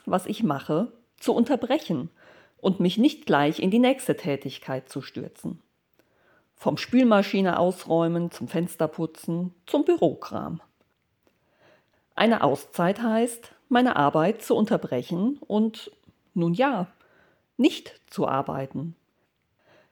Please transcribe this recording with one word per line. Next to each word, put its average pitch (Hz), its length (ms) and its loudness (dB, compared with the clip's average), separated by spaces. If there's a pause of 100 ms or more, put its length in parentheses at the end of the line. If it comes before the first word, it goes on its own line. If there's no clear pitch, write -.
was 202 180 0
ich 220 180 -6
mache, 156 480 0 (280)
zu 277 160 0
unterbrechen 233 720 0 (480)
und 190 240 0
mich 180 160 2
nicht 254 300 2
gleich 151 340 2
in 190 100 0
die 226 80 2
nächste 247 380 2
Tätigkeit 139 720 -8
zu 135 140 -10
stürzen. - 580 -12 (960)
Vom - 200 -2
Spülmaschine 202 840 2
ausräumen, 170 720 0
zum - 180 -12
Fensterputzen, 170 1040 -4 (120)
zum 302 180 0
Bürokram. - 760 -2 (1500)
Eine 220 280 4
Auszeit 175 600 0
heißt, 226 500 -2 (160)
meine 247 280 4
Arbeit 160 460 2
zu 247 140 0
unterbrechen 196 880 -2
und, 220 440 -2 (440)
nun 170 200 2
ja, 233 320 0 (720)
nicht - 500 0
zu - 180 -2
arbeiten. 139 680 -4 (960)